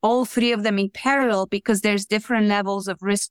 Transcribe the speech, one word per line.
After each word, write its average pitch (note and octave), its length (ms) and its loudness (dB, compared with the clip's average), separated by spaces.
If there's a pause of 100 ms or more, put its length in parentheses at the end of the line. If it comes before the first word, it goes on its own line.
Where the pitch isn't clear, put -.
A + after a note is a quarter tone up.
all A#3+ 220 2
three A#3+ 280 0
of G#3 100 -2
them G#3 160 0
in G3 120 0
parallel B3 560 0
because G3+ 360 -2
there's G3+ 240 0
different G#3+ 400 0
levels G3 420 0
of F#3 140 -6
risk G3 280 -2